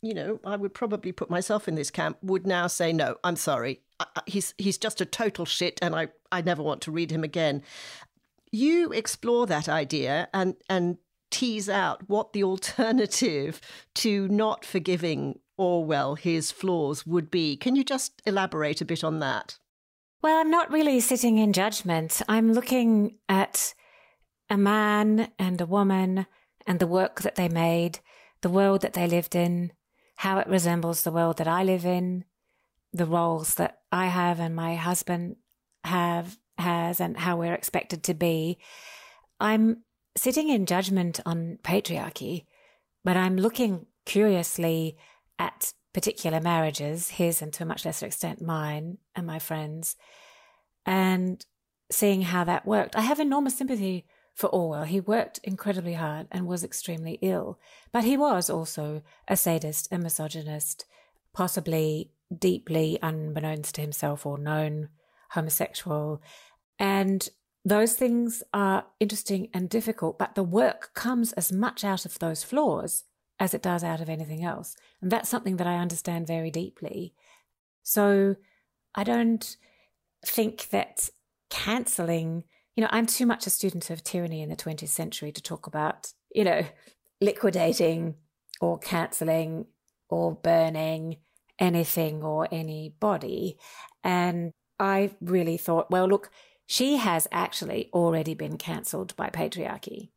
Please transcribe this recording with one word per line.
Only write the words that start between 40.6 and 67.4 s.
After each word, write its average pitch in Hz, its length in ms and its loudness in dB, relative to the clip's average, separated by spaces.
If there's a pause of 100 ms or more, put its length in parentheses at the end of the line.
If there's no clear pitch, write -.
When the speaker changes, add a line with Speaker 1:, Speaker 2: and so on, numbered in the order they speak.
Speaker 2:
judgment 185 600 0
on 165 380 -4
patriarchy, 165 840 -4 (580)
but 180 120 4
I'm 185 220 4
looking 214 480 0 (200)
curiously 165 920 2 (420)
at - 340 -4 (200)
particular 165 480 -2
marriages, 160 680 0
his 170 300 0
and 151 120 -10
to - 100 -8
a - 20 -4
much - 200 -6
lesser 160 200 -6
extent - 360 -6
mine 156 560 -4 (180)
and 175 100 -6
my 160 140 -6
friends, 156 560 -6 (880)
and 185 580 2 (460)
seeing 196 340 2
how 175 200 0
that 175 240 -2
worked. 202 280 0
I 220 60 0
have 285 180 2
enormous 277 380 2
sympathy 202 480 -2 (300)
for 202 120 0
Orwell. 156 360 0
He 170 160 0
worked 208 440 0
incredibly 185 500 -4
hard 156 380 -6
and 180 140 -4
was 175 180 -4
extremely 160 580 -8
ill, 185 360 -2 (340)
but 240 120 2
he 254 120 4
was 262 340 2
also 151 520 -4 (260)
a 196 80 2
sadist, 160 560 0
a 185 60 -4
misogynist, 156 880 -6 (480)
possibly 160 760 -2 (260)
deeply 160 640 0
unbeknownst 156 720 -4
to 151 60 -6
himself 147 440 -4
or 143 120 -4
known 151 520 -2 (420)
homosexual. 156 920 -4 (560)
And 196 500 2 (380)